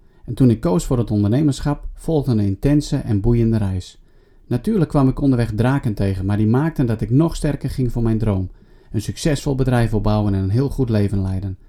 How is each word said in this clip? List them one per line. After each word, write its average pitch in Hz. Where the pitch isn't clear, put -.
En 120
toen 127
ik 113
koos 170
voor 131
het 113
ondernemerschap, 135
volgde 139
een 110
intense 135
en 113
boeiende 113
reis. 95
Natuurlijk 156
kwam 135
ik 131
onderweg 120
draken 123
tegen, 95
maar 101
die 107
maakten 139
dat 113
ik 107
nog 156
sterker 143
ging 123
voor 120
mijn 113
droom. 101
Een 107
succesvol 139
bedrijf 123
opbouwen 104
en 95
een 95
heel 127
goed 131
leven 101
leiden. 95